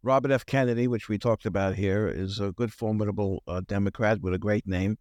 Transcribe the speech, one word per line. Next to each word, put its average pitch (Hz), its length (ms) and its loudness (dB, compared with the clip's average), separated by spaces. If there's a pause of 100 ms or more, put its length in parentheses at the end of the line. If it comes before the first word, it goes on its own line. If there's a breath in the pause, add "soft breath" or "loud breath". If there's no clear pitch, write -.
Robert 135 280 2
F. 131 140 2
Kennedy, 123 420 2
which 120 220 -2
we 107 80 0
talked 113 280 0
about 95 300 0
here, 98 320 2
is 95 320 -4
a 101 120 -2
good, 113 220 -4
formidable, 107 720 -2
uh, 90 180 -4
Democrat 101 560 0
with 92 120 -2
a 92 60 -2
great 104 280 0
name 95 340 0